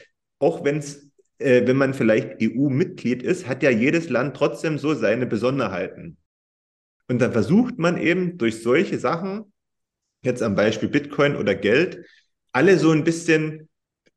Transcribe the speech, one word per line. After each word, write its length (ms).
auch 240
wenn's, 480
äh, 300
wenn 100
man 160
vielleicht 480
E-U-Mitglied 800
ist, 260
hat 140
ja 80
jedes 400
Land 260
trotzdem 440
so 160
seine 320
Besonderheiten. 920
Und 120
dann 120
versucht 460
man 220
eben 400
durch 240
solche 340
Sachen, 560
jetzt 180
am 140
Beispiel 340
Bitcoin 460
oder 180
Geld, 520
alle 260
so 100
ein 140
bisschen 640